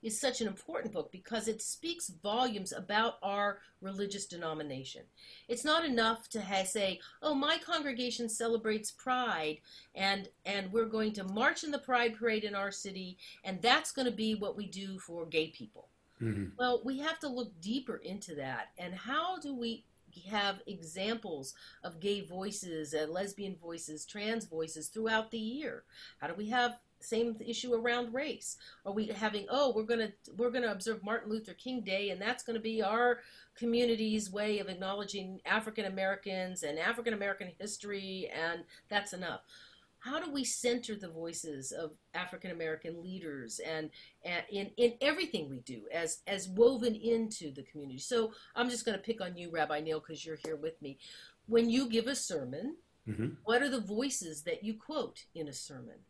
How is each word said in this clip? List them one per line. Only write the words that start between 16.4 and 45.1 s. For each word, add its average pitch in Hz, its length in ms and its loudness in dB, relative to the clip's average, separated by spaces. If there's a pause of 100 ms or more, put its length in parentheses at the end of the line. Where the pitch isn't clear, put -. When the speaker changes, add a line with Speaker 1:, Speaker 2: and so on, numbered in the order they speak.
Speaker 1:
Well, 247 260 4
we 262 140 -2 (100)
have 320 120 -2
to 302 80 -6 (100)
look 233 140 -4 (100)
deeper 220 360 -2
into 185 360 -8 (100)
that. 123 360 -4
And 180 160 -6
how 302 500 -2
do 285 80 -4 (100)
we 226 200 -4 (480)
have 202 340 2
examples 180 880 -4 (300)
of 165 160 -8
gay 202 220 0
voices 170 720 -4
and 156 180 2
lesbian 190 440 -2 (120)
voices, 165 360 -8
trans 214 420 -2
voices 160 420 -4
throughout 220 420 2
the 233 80 -4
year? 240 460 -4 (360)
How 143 120 -4
do - 20 -4
we 208 160 -4
have 240 300 2 (200)
same 226 380 0 (160)
issue 240 220 0
around 240 400 2
race? 277 420 -4 (260)
Are 196 160 -4
we 214 40 2 (220)
having, 202 200 0 (120)
"Oh, 285 180 6
we're 220 160 0
gonna, 220 200 2 (260)
we're 240 180 2
gonna 240 220 2
observe 190 260 -2
Martin 214 280 0
Luther 214 220 -4 (120)
King 254 160 -2
Day, 196 280 2
and 185 100 -2
that's 233 240 0
gonna 226 300 -2
be 220 80 2
our 240 380 6 (340)
community's 226 800 4
way 208 260 2
of 190 120 -2
acknowledging 190 760 -4
African 214 400 2
Americans 190 800 0
and 151 160 0 (120)
African 233 220 0
American 196 460 -2
history, 196 760 -6
and 165 300 0 (260)
that's 202 240 0
enough"? 175 280 -4 (580)
How 285 240 -4
do 330 80 -6
we 277 140 0
center 240 500 0
the 196 140 -8
voices 160 640 -6
of 156 200 -4 (220)
African 180 380 -6
American 165 520 -4
leaders 160 560 -6
and, 156 300 -2 (340)
and 175 260 -2
in, 202 280 -4
in 233 240 6
everything 285 480 2